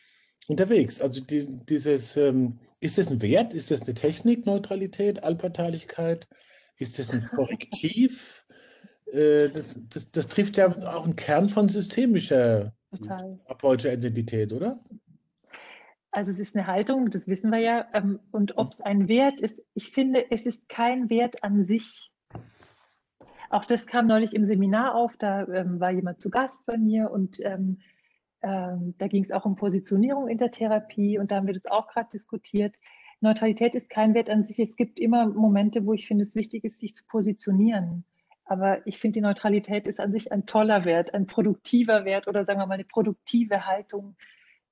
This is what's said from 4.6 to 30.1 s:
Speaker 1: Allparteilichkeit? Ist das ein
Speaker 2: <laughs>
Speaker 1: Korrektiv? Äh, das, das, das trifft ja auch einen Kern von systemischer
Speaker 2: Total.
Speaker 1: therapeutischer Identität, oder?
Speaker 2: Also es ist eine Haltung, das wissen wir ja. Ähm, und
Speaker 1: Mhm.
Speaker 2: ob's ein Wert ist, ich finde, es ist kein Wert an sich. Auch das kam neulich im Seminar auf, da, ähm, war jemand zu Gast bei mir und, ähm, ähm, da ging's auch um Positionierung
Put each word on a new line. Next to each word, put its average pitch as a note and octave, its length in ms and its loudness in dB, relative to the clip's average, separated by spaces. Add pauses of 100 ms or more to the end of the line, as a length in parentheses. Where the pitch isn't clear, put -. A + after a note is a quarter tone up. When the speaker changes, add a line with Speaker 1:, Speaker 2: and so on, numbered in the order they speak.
Speaker 1:
Allparteilichkeit? E3+ 1040 -4 (500)
Ist B2 220 -8
das B2 140 -6
ein A#2 160 -4
Speaker 2:
<laughs> A#3+ 60 -8
Speaker 1:
Korrektiv? - 1080 -2 (640)
Äh, D3 380 4
das, D3 300 -12 (100)
das, - 220 -14
das - 160 -2
trifft G3+ 300 -2
ja F#3+ 100 8 (280)
auch E3 100 -6
einen E3 100 0
Kern E3 340 2
von G#3 200 4
systemischer C3+ 1040 2 (180)
Speaker 2:
Total. F#3 540 -12
Speaker 1:
therapeutischer C3 480 0
Identität, A2+ 600 -4
oder? G#3+ 260 -4 (1300)
Speaker 2:
Also G3+ 200 -4
es F3+ 80 -6
ist G3+ 160 -6
eine F#3+ 120 -2
Haltung, G#3+ 420 0
das F3+ 180 -6
wissen G3 240 0
wir A3+ 80 2
ja. A#3 340 0
Ähm, G3 260 0 (120)
und G3+ 260 0
Speaker 1:
Mhm. - 0 -
Speaker 2:
ob's - 240 -4
ein G3+ 260 2
Wert C4+ 340 4
ist, A3 320 -6
ich - 180 -10
finde, C4 400 0
es A3 140 -2
ist - 240 -6
kein A#3+ 400 -2
Wert A#3+ 340 0
an G3+ 200 2
sich. - 480 -4 (1400)
Auch G#3 160 -2
das - 220 0
kam A#3+ 200 2
neulich A3 260 4
im G#3+ 120 2
Seminar G#3 500 2
auf, A#3 220 0
da, G3 300 -2
ähm, F3+ 320 -4
war F3+ 120 0
jemand F3+ 300 -4
zu G3 80 -6
Gast C4 360 -2
bei A#3 120 -4
mir A3 340 2
und, F#3+ 320 -2
ähm, F#3+ 360 -4 (640)
ähm, F3+ 540 -4
da G3 100 -4
ging's G3 240 0
auch G3 140 -2
um G3 100 0
Positionierung G#3 720 0